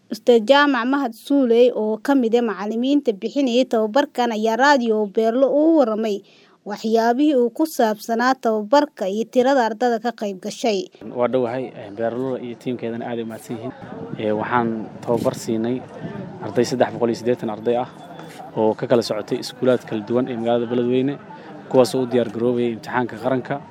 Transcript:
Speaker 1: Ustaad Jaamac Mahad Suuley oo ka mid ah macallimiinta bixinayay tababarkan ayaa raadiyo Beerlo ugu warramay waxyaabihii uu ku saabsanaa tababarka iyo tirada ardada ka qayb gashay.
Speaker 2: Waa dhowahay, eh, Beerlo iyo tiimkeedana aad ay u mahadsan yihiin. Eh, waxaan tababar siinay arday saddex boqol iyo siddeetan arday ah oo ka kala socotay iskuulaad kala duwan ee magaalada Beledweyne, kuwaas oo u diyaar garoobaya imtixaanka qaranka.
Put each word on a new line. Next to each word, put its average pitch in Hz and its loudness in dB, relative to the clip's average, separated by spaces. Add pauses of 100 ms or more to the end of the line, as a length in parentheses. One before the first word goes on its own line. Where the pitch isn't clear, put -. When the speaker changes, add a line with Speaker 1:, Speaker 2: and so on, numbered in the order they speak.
Speaker 1:
Ustaad 233 4
Jaamac 277 6
Mahad 269 0
Suuley 247 4
oo 214 -2
ka 285 2
mid 226 2
ah 240 4
macallimiinta 226 0
bixinayay 254 0
tababarkan 233 0
ayaa 220 0
raadiyo 240 4
Beerlo 226 2
ugu 320 6
warramay 220 -2 (480)
waxyaabihii 226 2
uu 240 2
ku 311 0
saabsanaa 233 0
tababarka 220 0
iyo 214 -4
tirada 254 4
ardada 226 0
ka 240 -4
qayb 196 -6
gashay. 208 -4 (240)
Speaker 2:
Waa 120 2
dhowahay, 123 -2 (120)
eh, 107 -14
Beerlo 117 -4
iyo 120 -10
tiimkeedana 117 -6
aad 117 -6
ay 113 -4
u 113 -10
mahadsan 113 -12
yihiin. 120 -10 (440)
Eh, 107 -2
waxaan 113 0 (360)
tababar 120 -2
siinay 117 -4 (640)
arday 120 0
saddex 123 0
boqol 117 0
iyo 101 -6
siddeetan 117 -2
arday 117 -2
ah 123 -4 (680)
oo 110 4
ka 131 -8
kala 120 4
socotay 107 -4
iskuulaad 127 0
kala 110 -6
duwan 123 0
ee 127 -6
magaalada 120 0
Beledweyne, 123 0 (560)
kuwaas 123 4
oo 131 0
u 123 -4
diyaar 117 0
garoobaya 120 -2
imtixaanka 117 -6
qaranka. 131 -4